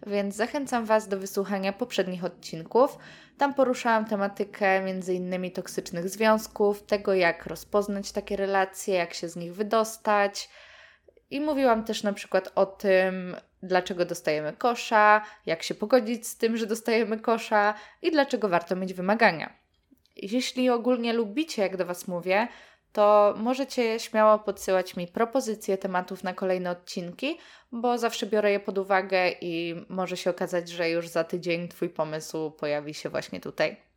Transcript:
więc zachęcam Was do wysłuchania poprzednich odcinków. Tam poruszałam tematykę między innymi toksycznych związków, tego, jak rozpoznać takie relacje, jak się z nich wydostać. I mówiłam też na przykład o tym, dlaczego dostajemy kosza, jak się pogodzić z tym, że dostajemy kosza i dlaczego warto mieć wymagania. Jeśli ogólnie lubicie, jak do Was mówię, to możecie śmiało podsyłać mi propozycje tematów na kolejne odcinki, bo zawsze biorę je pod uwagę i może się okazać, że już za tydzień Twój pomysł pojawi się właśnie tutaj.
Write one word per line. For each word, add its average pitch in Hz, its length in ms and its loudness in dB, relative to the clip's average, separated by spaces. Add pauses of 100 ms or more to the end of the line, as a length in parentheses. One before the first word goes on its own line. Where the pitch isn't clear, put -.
więc 202 280 -2
zachęcam 247 500 -4
Was 214 220 2
do 196 120 -4
wysłuchania 196 540 -4
poprzednich 180 500 -4
odcinków. 180 720 0 (400)
Tam 277 160 0
poruszałam 247 520 2
tematykę 196 760 0
między 185 320 -4
innymi 180 380 -4
toksycznych 180 580 -6
związków, 214 760 2
tego, 208 300 0
jak 170 320 2
rozpoznać 202 640 -4
takie 202 240 -6
relacje, 196 600 0
jak 175 180 0
się - 160 -8
z 165 60 -14
nich 175 180 -10
wydostać. 208 960 0 (840)
I 277 100 -4
mówiłam 269 420 2
też 220 200 -6
na 208 100 0
przykład - 420 -2
o 196 100 4
tym, 185 680 0 (280)
dlaczego 180 420 0
dostajemy 151 480 -2
kosza, 214 680 4 (240)
jak 165 180 -4
się 175 120 -6
pogodzić 220 520 2
z - 100 -12
tym, 226 200 0
że 226 80 -2
dostajemy 220 540 0
kosza 220 540 2 (280)
i 349 100 0
dlaczego 277 380 2
warto 175 260 0
mieć 185 180 -6
wymagania. 185 600 2 (640)
Jeśli 254 540 0
ogólnie 233 440 2
lubicie, 226 480 -2
jak 185 160 0
do 180 80 0
Was 180 220 -8
mówię, 185 400 0 (440)
to 208 460 8
możecie 240 640 -2
śmiało 214 400 6
podsyłać 196 560 -2
mi 175 120 -6
propozycje 220 720 -2
tematów 185 460 -4
na 185 100 -4
kolejne 185 380 -2
odcinki, 180 680 -6 (340)
bo 240 260 0
zawsze 233 280 -2
biorę 208 260 2
je 202 80 2
pod 202 180 -6
uwagę 190 520 2 (120)
i 170 480 -6
może 180 280 -4
się - 120 -2
okazać, 175 400 -4
że 170 200 -2
już 165 180 -2
za 165 160 0
tydzień 170 440 -4
Twój 175 220 -6
pomysł 156 640 -4
pojawi 147 420 -4
się - 160 -8
właśnie - 300 -6
tutaj. 160 380 -2 (200)